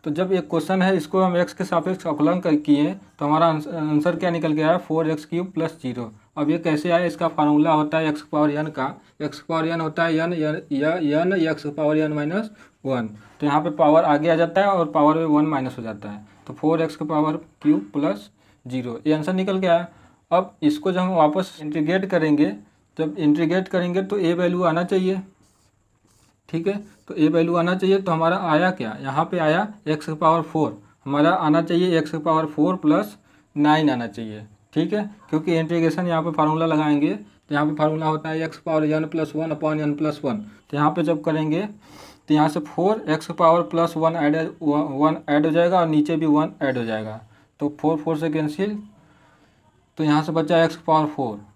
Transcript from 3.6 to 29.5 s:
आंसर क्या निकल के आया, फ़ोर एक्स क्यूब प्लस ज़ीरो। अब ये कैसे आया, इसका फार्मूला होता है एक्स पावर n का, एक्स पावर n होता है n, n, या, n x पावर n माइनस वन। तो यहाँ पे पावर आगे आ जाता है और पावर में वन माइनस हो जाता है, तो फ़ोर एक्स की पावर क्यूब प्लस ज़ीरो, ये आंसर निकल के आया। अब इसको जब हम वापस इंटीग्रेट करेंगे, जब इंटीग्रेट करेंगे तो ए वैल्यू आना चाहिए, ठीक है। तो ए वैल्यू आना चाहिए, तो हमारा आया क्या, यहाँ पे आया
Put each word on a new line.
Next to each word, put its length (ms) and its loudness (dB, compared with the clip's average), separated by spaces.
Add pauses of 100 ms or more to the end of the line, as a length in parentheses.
आंसर 480 -2
क्या 140 -2
निकल 240 -2
के 80 0
आया, 160 4
फ़ोर 320 -2
एक्स 160 -4
क्यूब 260 -6
प्लस 300 -4
ज़ीरो। 300 -8 (240)
अब 140 0
ये 100 0
कैसे 300 0
आया, 160 2
इसका 240 -2
फार्मूला 420 2
होता 260 0
है 100 0
एक्स 140 -4
पावर 360 0
n 120 -4
का, 240 -6 (280)
एक्स 180 -8
पावर 280 -2
n 120 -4
होता 240 -2
है 140 0
n, 140 -2
n, 280 -2 (120)
या, 500 0
n 160 0 (100)
x 200 -4
पावर 380 0
n 60 -4
माइनस 380 -4 (340)
वन। 240 -2 (320)
तो 60 -2
यहाँ 160 2
पे 100 -2
पावर 320 6
आगे 240 2
आ 80 4
जाता 240 2
है 80 4
और 240 0
पावर 240 4
में 100 0
वन 200 4
माइनस 320 -4
हो 40 -10
जाता 280 -10
है, 160 -16 (200)
तो 80 -14
फ़ोर 280 0
एक्स 140 -4
की 100 -8
पावर 300 0 (260)
क्यूब 300 2
प्लस 380 -4 (360)
ज़ीरो, 400 -6
ये 80 2
आंसर 200 -2
निकल 260 -2
के 60 0
आया। 200 2 (440)
अब 320 0
इसको 300 0
जब 80 0
हम 100 0
वापस 520 2
इंटीग्रेट 440 -2
करेंगे, 480 2 (420)
जब 220 -4
इंटीग्रेट 500 2
करेंगे 340 -2
तो 160 -4
ए 160 2
वैल्यू 300 0
आना 200 2
चाहिए, 360 0 (1300)
ठीक 180 -4
है। 160 -4 (260)
तो 60 -12
ए 140 4
वैल्यू 280 2
आना 180 2
चाहिए, 240 2
तो 140 0
हमारा 240 2 (140)
आया 220 4
क्या, 300 -8
यहाँ 220 -2
पे 140 -4
आया 280 2 (220)